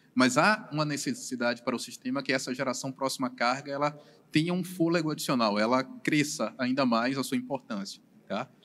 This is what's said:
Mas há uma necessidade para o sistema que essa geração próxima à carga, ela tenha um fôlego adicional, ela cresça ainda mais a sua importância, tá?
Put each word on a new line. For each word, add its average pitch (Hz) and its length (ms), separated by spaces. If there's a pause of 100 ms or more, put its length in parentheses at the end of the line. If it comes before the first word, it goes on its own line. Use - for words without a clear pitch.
(140)
Mas 127 220
há 208 340
uma 151 140
necessidade 123 760
para 123 120
o 117 40
sistema 127 440
que 135 100
essa 135 220
geração 131 380
próxima 131 360
à - 20
carga, 135 420
ela 147 260 (320)
tenha 165 220
um 180 120
fôlego 165 460
adicional, 120 480
ela 123 240
cresça - 760
ainda 131 260
mais 123 320
a 135 80
sua 131 140
importância, 123 640 (260)
tá? 110 200 (160)